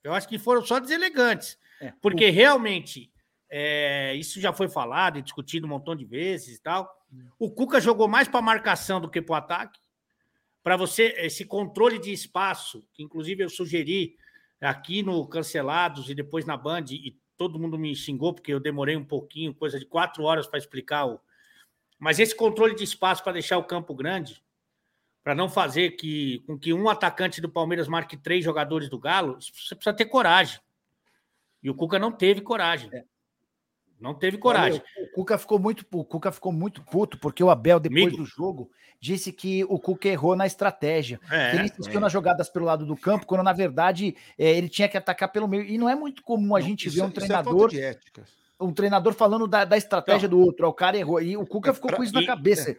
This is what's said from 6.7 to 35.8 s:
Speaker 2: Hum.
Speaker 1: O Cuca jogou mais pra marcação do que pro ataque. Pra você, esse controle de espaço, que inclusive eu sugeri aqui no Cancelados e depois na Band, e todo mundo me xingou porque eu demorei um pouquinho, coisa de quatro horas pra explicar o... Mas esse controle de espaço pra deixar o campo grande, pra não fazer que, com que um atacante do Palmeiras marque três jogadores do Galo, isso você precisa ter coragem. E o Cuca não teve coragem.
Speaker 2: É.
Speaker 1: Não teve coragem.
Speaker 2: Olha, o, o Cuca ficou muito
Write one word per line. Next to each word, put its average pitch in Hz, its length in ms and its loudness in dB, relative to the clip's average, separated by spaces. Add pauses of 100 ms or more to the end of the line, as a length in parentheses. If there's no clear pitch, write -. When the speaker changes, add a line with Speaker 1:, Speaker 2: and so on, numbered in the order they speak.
Speaker 2:
Hum. 127 140 -20 (140)
Speaker 1:
O 220 100 -4
Cuca 254 320 2
jogou 220 260 4
mais 240 200 4
pra 254 120 0
marcação 202 640 0
do 160 80 -10
que 170 100 -4
pro 165 140 -4
ataque. 170 460 -6 (840)
Pra 180 160 2
você, 214 400 2
esse 170 260 -6
controle 208 540 0
de 202 160 -10
espaço, 180 800 -6
que - 80 -18
inclusive 165 420 -8
eu 170 60 -2
sugeri 170 640 -4 (460)
aqui 143 400 -4
no 175 260 -2
Cancelados 151 800 -4
e 143 60 -10
depois 143 320 -8
na 151 100 -6
Band, 151 360 -6
e 143 240 -14 (200)
todo 175 240 -6
mundo 160 200 -6
me 151 160 -6
xingou 147 380 -4
porque 147 200 -8
eu 139 60 -2
demorei 143 360 -2
um 151 100 -8
pouquinho, 151 500 -8
coisa 143 240 -6
de 135 80 -14
quatro 170 360 -4
horas 151 220 0
pra 147 140 -8
explicar 139 480 -4
o... 113 120 -8 (800)
Mas 156 220 0
esse 220 160 4
controle 220 400 4
de 214 80 -6
espaço 185 400 -2
pra 185 100 -4
deixar 175 240 -2
o 170 60 0
campo 175 320 -8
grande, 156 480 -6 (800)
pra 147 120 0
não 180 140 0
fazer 170 420 2
que, 147 540 -4
com 151 120 -10
que 160 160 -4
um 196 160 2
atacante 185 520 0
do 165 80 -6
Palmeiras 165 380 -2
marque 135 280 -6
três 170 280 -2
jogadores 151 460 -2
do 123 100 -10
Galo, 151 400 -2
isso - 160 -20
você - 200 -14
precisa 208 200 -2
ter - 100 2
coragem. 180 540 4 (1040)
E 135 60 -4
o 131 60 -4
Cuca 165 220 0
não 220 140 0
teve 202 300 2
coragem. 170 520 -2
Speaker 2:
É. 123 100 -14 (960)
Speaker 1:
Não 127 140 -10
teve 190 240 -2
coragem. 180 440 4 (160)
Speaker 2:
Olha, 190 80 -10
o, - 20 -14
o - 60 -20
Cuca 190 240 0
ficou - 200 0
muito 208 280 0